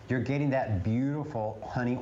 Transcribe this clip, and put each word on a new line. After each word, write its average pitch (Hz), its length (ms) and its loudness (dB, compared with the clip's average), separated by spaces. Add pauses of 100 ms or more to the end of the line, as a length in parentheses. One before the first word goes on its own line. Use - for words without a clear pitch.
(100)
You're 127 100 2
getting 143 300 2
that 110 340 2
beautiful 120 840 0
honey 123 360 0